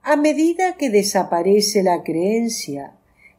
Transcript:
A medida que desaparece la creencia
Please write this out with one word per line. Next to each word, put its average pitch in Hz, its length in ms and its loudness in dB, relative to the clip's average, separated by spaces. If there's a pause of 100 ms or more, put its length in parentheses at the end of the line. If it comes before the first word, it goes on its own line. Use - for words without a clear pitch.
A 294 140 2
medida 330 600 0
que 277 120 -2
desaparece 196 920 2
la 175 180 0
creencia 175 920 -4 (460)